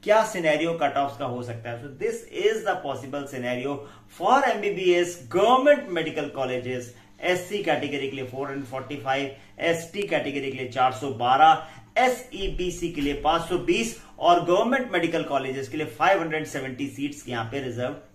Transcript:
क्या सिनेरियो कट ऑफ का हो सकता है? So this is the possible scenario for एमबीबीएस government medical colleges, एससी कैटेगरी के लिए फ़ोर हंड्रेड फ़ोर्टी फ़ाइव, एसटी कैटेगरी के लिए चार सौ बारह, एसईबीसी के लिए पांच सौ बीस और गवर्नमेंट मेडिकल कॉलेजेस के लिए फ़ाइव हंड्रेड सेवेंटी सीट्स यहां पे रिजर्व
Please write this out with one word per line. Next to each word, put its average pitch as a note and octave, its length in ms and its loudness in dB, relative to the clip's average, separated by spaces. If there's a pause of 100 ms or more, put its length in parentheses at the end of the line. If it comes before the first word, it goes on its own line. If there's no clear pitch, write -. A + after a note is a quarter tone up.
क्या G#3+ 220 6
सिनेरियो E3 480 0 (100)
कट C#3+ 140 2
ऑफ C#3 220 0
का C#3+ 60 -4
हो B2 180 -4
सकता A#2+ 280 -10
है? A#2 120 -10
So C#3+ 200 -12
this G#3+ 440 -2
is A3 220 2
the F#3 80 0 (100)
possible C#3 480 -8
scenario B2 420 -4 (440)
for B3 240 4
एमबीबीएस F#3 920 0
government A#3+ 640 6
medical D3 400 -4
colleges, B2+ 440 -4 (400)
एससी F3+ 400 -2
कैटेगरी C#3+ 460 -2
के C#3 80 -8
लिए B2+ 100 -6
फ़ोर C3+ 220 -6
हंड्रेड C#3 160 -8
फ़ोर्टी C3+ 320 -8
फ़ाइव, C3+ 400 -2 (220)
एसटी E3 440 -2
कैटेगरी C#3+ 500 -2
के C3 60 -8
लिए B2+ 100 -6
चार B2+ 240 2
सौ C#3 180 -6
बारह, C3+ 560 6 (320)
एसईबीसी F3+ 880 -2
के C#3+ 120 -6
लिए C#3+ 140 0
पांच D#3 280 0
सौ F3 160 -2
बीस A3 440 0 (160)
और E3 260 6
गवर्नमेंट A3+ 480 2
मेडिकल E3 300 0
कॉलेजेस C3+ 460 -2
के - 80 -8
लिए D3+ 100 -2
फ़ाइव F3+ 340 2
हंड्रेड D#3 240 -4
सेवेंटी C3+ 440 -6
सीट्स C#3+ 400 -8
यहां A#2+ 160 -2
पे C3 160 -6
रिजर्व B2 360 -4 (180)